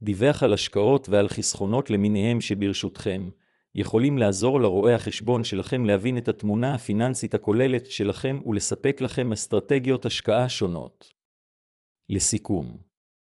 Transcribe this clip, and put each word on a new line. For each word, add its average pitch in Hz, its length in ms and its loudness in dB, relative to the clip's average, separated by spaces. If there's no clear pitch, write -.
דיווח 110 400 0
על 127 100 6
השקעות 127 560 2
ועל 101 200 4
חסכונות 107 640 -2
למיניהם 107 500 2
שברשותכם, 98 880 -4
יכולים 113 440 2
לעזור 110 420 2
לרואה 104 340 4
החשבון 110 500 -2
שלכם 117 400 -4
להבין 107 340 2
את 117 100 -8
התמונה 110 460 0
הפיננסית 113 600 -2
הכוללת 120 520 2
שלכם 131 600 -4
ולספק 120 540 -2
לכם 123 320 -2
אסטרטגיות 127 720 0
השקעה 117 420 0
שונות. 85 640 -6
לסיכום. 95 680 -2